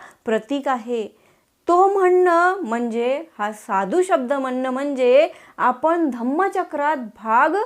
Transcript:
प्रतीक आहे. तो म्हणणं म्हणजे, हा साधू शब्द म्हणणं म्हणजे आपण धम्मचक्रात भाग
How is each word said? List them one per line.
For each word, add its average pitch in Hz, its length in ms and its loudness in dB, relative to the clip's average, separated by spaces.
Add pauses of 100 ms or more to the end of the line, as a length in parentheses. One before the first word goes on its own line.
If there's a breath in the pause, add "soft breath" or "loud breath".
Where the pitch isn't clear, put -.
(260 loud breath)
प्रतीक 240 420 -2
आहे. 240 400 -4 (600 soft breath)
तो 359 200 6
म्हणणं 359 680 4
म्हणजे, 240 680 -4 (160)
हा 214 120 -4
साधू 208 500 -2
शब्द 285 320 -2
म्हणणं 262 360 -4
म्हणजे 269 600 2 (280 loud breath)
आपण 311 520 0
धम्मचक्रात 302 880 -4
भाग 240 580 0 (100)